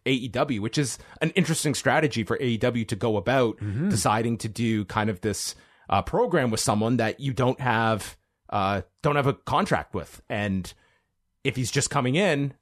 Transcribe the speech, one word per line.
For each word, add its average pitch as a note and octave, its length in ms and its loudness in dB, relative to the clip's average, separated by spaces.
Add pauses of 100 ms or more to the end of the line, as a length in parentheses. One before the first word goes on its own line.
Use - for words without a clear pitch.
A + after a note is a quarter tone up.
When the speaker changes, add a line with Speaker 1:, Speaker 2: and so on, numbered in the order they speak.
Speaker 1:
A B2+ 80 0
E C3 160 -2
W, B2 320 -2
which A2 180 -4
is C3+ 200 -2 (220)
an D#3+ 100 0
interesting D#3+ 440 0
strategy C3 500 2
for A2 120 -2
A - 80 -4
E A#2+ 140 0
W A#2+ 260 0
to G#2+ 120 -4
go A2 200 0
about A#2+ 420 2
Speaker 2:
Mm-hmm. G#2 300 -4
Speaker 1:
deciding A2+ 500 2
to A2+ 100 -6
do A2 360 0
kind G#2+ 240 0
of G#2 120 -4
this, - 340 -4 (360)
uh, F#2+ 120 4
program E3 480 2
with G#2+ 100 -2
someone A2+ 380 2
that A2 200 0
you C3+ 140 -4
don't B2+ 280 2
have, A2+ 580 0 (320)
uh, G2 320 0 (180)
don't D3 160 2
have C#3 100 2
a C3+ 60 4
contract C#3+ 600 -2
with. - 340 -8
And F3 420 -2 (760)
if B2+ 120 0
he's B2+ 140 -2
just - 180 0
coming B2+ 260 0
in, D3 480 0